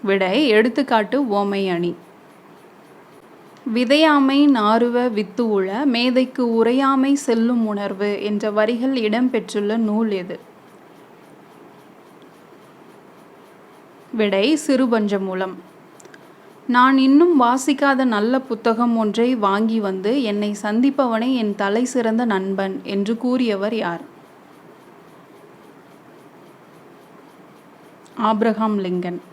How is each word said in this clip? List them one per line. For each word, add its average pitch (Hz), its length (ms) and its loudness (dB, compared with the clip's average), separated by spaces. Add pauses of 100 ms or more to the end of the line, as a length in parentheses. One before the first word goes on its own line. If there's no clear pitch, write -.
விடை, 196 460 0
எடுத்துக்காட்டு 226 760 0
ஓமை 202 480 -2
அணி. 170 240 -4 (1800)
"விதையாமை 277 720 4
நாறுவ 240 640 2
வித்து 220 420 -2
உள, 202 360 -2
மேதைக்கு 254 680 0
உரையாமை 262 600 2
செல்லும் 233 540 0
உணர்வு" 202 560 -4
என்ற 208 280 -4
வரிகள் 233 420 -2
இடம்பெற்றுள்ள 220 840 -2
நூல் 220 340 -2
எது? 180 280 -8 (3750)
விடை, 214 460 2 (100)
சிறுபஞ்சமூலம். 202 880 0 (1120)
"நான் 254 300 4
இன்னும் 285 440 6
வாசிக்காத 269 640 2
நல்ல 233 340 0
புத்தகம் 233 580 0
ஒன்றை 226 380 0
வாங்கி 214 440 0
வந்து 202 440 -2
என்னை 208 380 -2
சந்திப்பவனே 247 720 0
என் 214 200 -2
தலை 208 300 -2
சிறந்த 233 400 -2
நண்பன்" 190 580 -4
என்று 202 340 -4
கூறியவர் 233 580 -2
யார்? 170 260 -6 (4000)
ஆப்ரஹாம் 220 640 0
லிங்கன். 180 420 -6 (120)